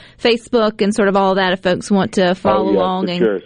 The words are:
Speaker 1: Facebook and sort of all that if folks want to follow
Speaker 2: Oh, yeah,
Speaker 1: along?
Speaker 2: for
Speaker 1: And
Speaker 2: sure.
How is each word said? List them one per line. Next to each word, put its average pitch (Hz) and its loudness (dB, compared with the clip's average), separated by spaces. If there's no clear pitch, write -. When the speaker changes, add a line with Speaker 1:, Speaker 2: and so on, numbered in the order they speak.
Speaker 1:
Facebook 233 0
and 208 0
sort 202 2
of 196 0
all 190 2
that 185 0
if 180 -4
folks 180 -2
want 196 2
to 180 2
follow 196 0
Speaker 2:
Oh, - 0
yeah, 196 2
Speaker 1:
along? 185 -2
Speaker 2:
for 175 -6
Speaker 1:
And 175 -6
Speaker 2:
sure. 104 0